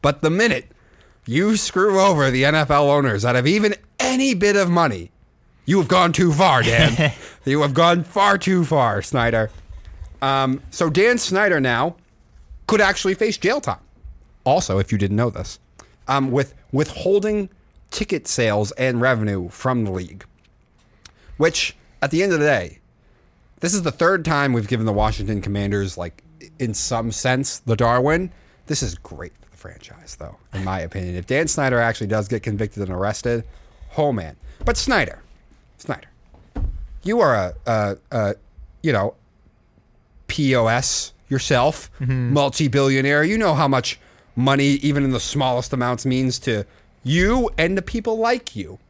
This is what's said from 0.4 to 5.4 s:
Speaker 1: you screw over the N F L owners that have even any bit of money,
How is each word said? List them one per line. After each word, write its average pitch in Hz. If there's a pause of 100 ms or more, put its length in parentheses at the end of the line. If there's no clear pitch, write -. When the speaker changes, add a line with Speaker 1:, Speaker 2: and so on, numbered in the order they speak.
Speaker 1:
you 190
screw 190
over 160
the 127
N 151
F 151
L 143
owners 131
that 120
have 127
even 208 (240)
any 262
bit 202
of 190
money, 135 (540)